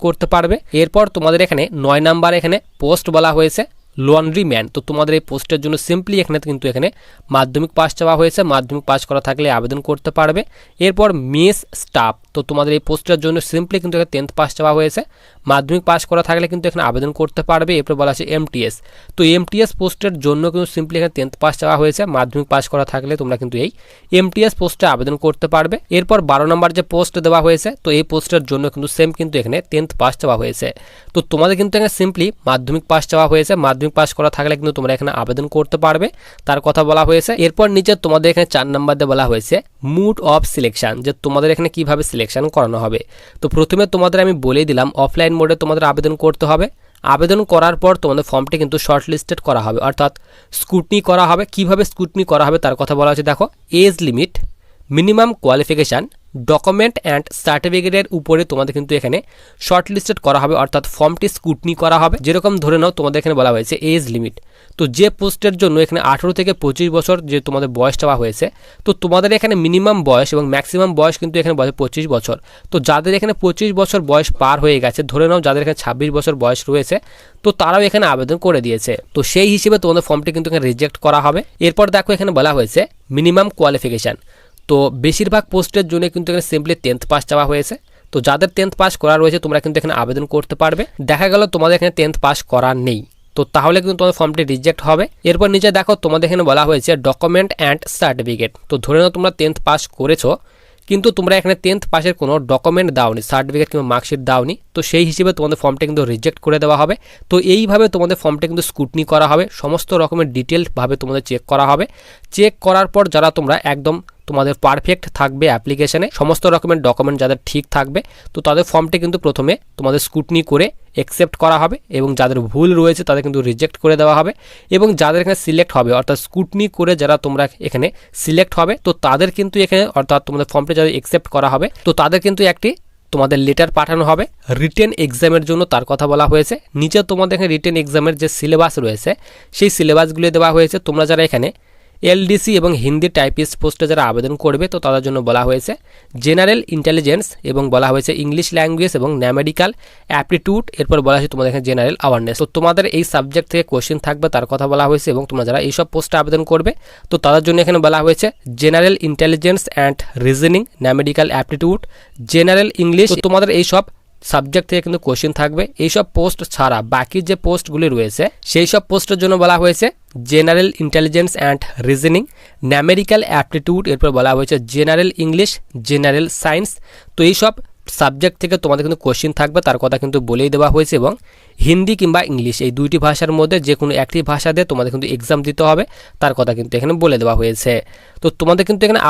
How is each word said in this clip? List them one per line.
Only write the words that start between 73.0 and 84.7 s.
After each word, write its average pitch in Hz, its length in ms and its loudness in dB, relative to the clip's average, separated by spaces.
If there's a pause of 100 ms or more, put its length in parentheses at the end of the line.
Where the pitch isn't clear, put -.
এখানে 214 240 -2
পঁচিশ 196 280 0 (100)
বছর 190 200 0 (100)
বয়স 151 180 2 (120)
পার 139 240 4
হয়ে 147 200 4
গেছে, 123 160 -2 (120)
ধরে 147 180 2
নাও 175 160 2
যাদের 139 180 2
এখানে 151 180 -2
ছাব্বিশ 127 340 -4
বছর 147 160 0 (100)
বয়স 123 180 0 (100)
রয়েছে, 143 260 0 (480)
তো - 40 4 (120)
তারাও 180 280 2
এখানে 208 160 0 (100)
আবেদন 131 220 -2 (100)
করে 165 200 4
দিয়েছে। 117 260 -4 (220)
তো 151 60 0 (120)
সেই 196 220 4
হিসেবে 214 300 2
তোমাদের 170 240 2
ফর্মটি 151 280 -2
কিন্তু 160 140 -4
এখানে 156 200 -2
রিজেক্ট 139 340 -4
করা 147 220 4
হবে। 151 140 2 (260)
এরপর 202 200 4 (100)
দেখো 196 200 0
এখানে 196 220 -2
বলা 147 180 2
হয়েছে 117 240 2 (360)
মিনিমাম 175 300 4 (120)
কোয়ালিফিকেশান, 123 600 0 (520)